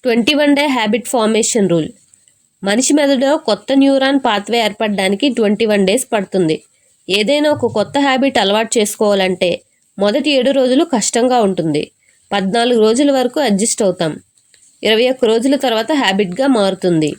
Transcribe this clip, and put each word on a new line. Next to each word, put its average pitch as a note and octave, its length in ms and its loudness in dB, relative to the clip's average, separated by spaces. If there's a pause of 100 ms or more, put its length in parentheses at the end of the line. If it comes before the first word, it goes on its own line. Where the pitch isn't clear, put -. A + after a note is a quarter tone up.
ట్వంటీ A#3+ 300 0
వన్ C#4+ 220 2
డే C#4+ 120 0
హ్యాబిట్ A3+ 400 -2
ఫార్మేషన్ A3 600 0
రూల్. D#3+ 200 0 (760)
మనిషి G#3+ 300 0
మెదడులో C#4 440 2
కొత్త A#3 360 -2
న్యూరాన్ C4+ 460 2
పాత్వే G#3+ 400 -2
ఏర్పడడానికి G3+ 720 -2
ట్వంటీ A3 360 0
వన్ G3+ 200 2
డేస్ G3+ 260 0
పడుతుంది. F#3+ 460 -2 (500)
ఏదైనా C4 420 0
ఒక C#4+ 240 -2
కొత్త G#3+ 260 -2
హ్యాబిట్ C4+ 380 0
అలవాటు A3 360 0
చేసుకోవాలంటే G3 760 0 (480)
మొదటి A#3 340 0
ఏడు C4 200 2
రోజులు C4 320 2
కష్టంగా B3 580 0
ఉంటుంది. E3 420 -2 (480)
పద్నాలుగు A3+ 480 0
రోజుల A#3+ 320 2
వరకు C4 280 -2
అడ్జస్ట్ A3 440 -2
అవుతాం. F3+ 280 -2 (720)
ఇరవై A3 260 2
ఒక్క B3+ 160 -2
రోజుల A3+ 300 2
తర్వాత A#3+ 360 -2
హ్యాబిట్‌గా G3+ 560 0
మారుతుంది. F#3 720 0